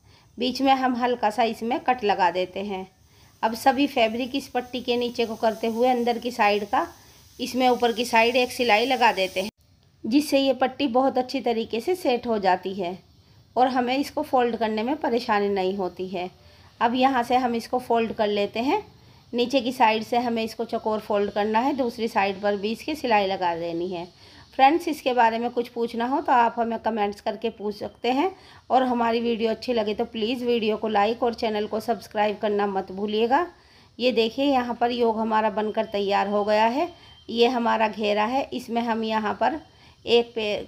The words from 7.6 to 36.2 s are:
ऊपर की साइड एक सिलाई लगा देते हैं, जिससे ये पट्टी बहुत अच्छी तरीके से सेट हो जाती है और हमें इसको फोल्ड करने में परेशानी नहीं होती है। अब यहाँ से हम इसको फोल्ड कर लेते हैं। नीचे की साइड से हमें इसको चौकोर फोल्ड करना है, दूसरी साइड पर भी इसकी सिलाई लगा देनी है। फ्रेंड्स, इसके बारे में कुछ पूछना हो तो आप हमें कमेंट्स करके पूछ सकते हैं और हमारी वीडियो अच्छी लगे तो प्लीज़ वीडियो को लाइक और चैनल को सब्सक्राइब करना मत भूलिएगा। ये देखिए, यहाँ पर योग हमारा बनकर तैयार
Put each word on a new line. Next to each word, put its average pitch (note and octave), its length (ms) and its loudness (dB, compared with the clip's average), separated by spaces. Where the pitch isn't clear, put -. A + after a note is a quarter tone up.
ऊपर A#3+ 240 2
की A#3 120 -2
साइड A#3 300 4
एक B3 160 2
सिलाई A#3 340 2
लगा A#3+ 260 4
देते F#3 300 -2
हैं, G#3 80 -6
जिससे C#4 360 2
ये C4+ 160 4
पट्टी C4 340 0
बहुत B3+ 280 2
अच्छी B3+ 240 -2
तरीके A3+ 380 -2
से F4+ 160 -2
सेट B3 320 0
हो A3+ 120 0
जाती F#3 340 2
है F#3 240 -6
और B3+ 140 6
हमें B3 280 0
इसको C#4+ 260 -2
फोल्ड A#3+ 340 0
करने G#3+ 260 -2
में C4 140 -2
परेशानी A#3 520 0
नहीं F#3+ 260 0
होती F#3 320 -6
है। F#3 220 -6
अब A#3 140 2
यहाँ C4 280 2
से B3 140 2
हम A#3+ 180 0
इसको A#3 240 -4
फोल्ड A#3 340 0
कर G#3+ 160 0
लेते G3+ 320 -2
हैं। E4 200 0
नीचे B3 280 2
की A#3 100 -2
साइड A3 320 2
से A#3+ 160 -2
हमें A#3 240 0
इसको A3+ 220 -6
चौकोर A3 340 -2
फोल्ड G3+ 320 -2
करना G#3+ 280 0
है, C4+ 160 2
दूसरी A#3 320 -2
साइड G3 340 -2
पर G#3 160 0
भी G3+ 140 -4
इसकी D4 240 -6
सिलाई G#3+ 320 2
लगा F#3 280 -2
देनी E3+ 340 -4
है। F3+ 180 -8
फ्रेंड्स, D4+ 320 4
इसके C4+ 260 -2
बारे A3+ 260 4
में A#3 100 -2
कुछ A#3+ 200 -4
पूछना A#3 360 -4
हो C4+ 160 0
तो D#4 100 -2
आप A#3 260 4
हमें A3+ 220 -2
कमेंट्स G#3 420 -2
करके G#3 300 -6
पूछ G#3 240 -8
सकते G#3+ 360 -4
हैं D4 200 0
और C4 140 4
हमारी A#3+ 380 0
वीडियो A3+ 300 0
अच्छी A3 220 -4
लगे G#3+ 200 0
तो A3 140 -4
प्लीज़ A#3 380 -4
वीडियो A3+ 320 0
को A3 100 -4
लाइक G#3+ 360 0
और A#3+ 120 0
चैनल G#3+ 320 -2
को G#3+ 120 -4
सब्सक्राइब G#3+ 580 -2
करना G#3 300 0
मत F#3+ 240 -4
भूलिएगा। G#3+ 540 0
ये B3 120 2
देखिए, A3+ 340 0
यहाँ B3 300 2
पर A#3+ 160 0
योग A3+ 280 0
हमारा A3 320 2
बनकर G#3+ 360 -2
तैयार G3 400 0